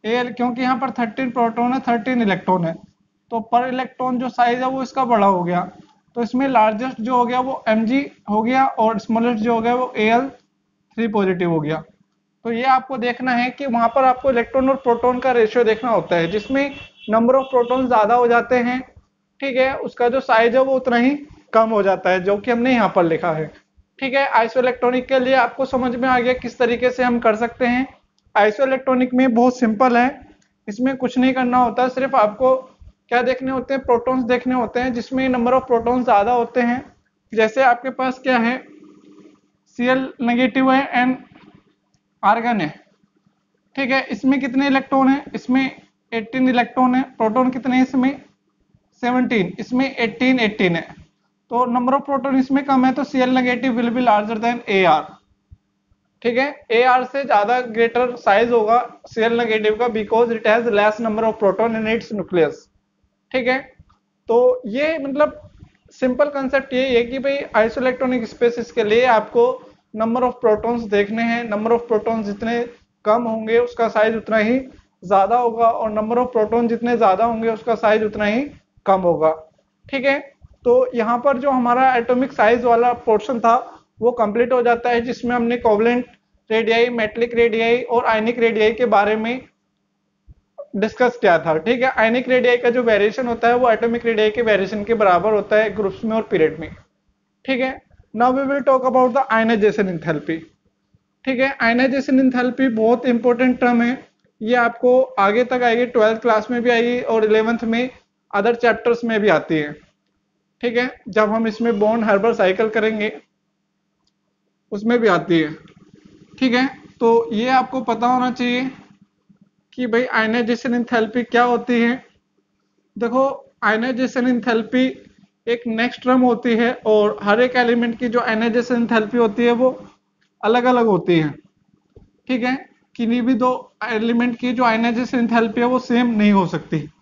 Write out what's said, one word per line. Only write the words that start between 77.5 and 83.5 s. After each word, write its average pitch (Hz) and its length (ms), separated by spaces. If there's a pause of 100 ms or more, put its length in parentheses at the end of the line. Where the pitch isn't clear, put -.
उसका 220 260
size 220 280
उतना 208 220
ही 220 160 (440)
कम 190 160
होगा, 160 280 (560)
ठीक 262 180
है। 277 140 (460)
तो 247 300
यहाँ 233 240
पर 262 200
जो 277 120
हमारा 254 460
atomic 247 360
size 233 320
वाला 240 280 (120)
portion 220 360
था 233 160 (440)